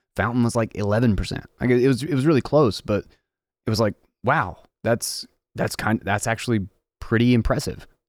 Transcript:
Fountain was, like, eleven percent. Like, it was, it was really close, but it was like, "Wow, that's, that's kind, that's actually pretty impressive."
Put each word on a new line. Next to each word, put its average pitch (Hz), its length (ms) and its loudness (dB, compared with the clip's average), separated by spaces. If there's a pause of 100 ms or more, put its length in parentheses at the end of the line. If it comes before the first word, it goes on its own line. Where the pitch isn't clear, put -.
(160)
Fountain 117 280 0
was, 117 120 0
like, 113 200 -2
eleven 104 400 2
percent. - 300 -6 (160)
Like, 127 80 0
it 123 180 4
was, 127 140 2
it 127 140 -4
was 131 100 0
really 156 160 4
close, 139 400 2
but 104 240 -2 (640)
it - 20 -4
was 107 100 0
like, 107 140 2 (300)
"Wow, 117 340 -2 (260)
that's, - 440 -4 (260)
that's - 220 -6
kind, 110 280 -2
that's 101 220 -4
actually 113 400 -2 (340)
pretty 120 360 2
impressive." - 500 -2 (240)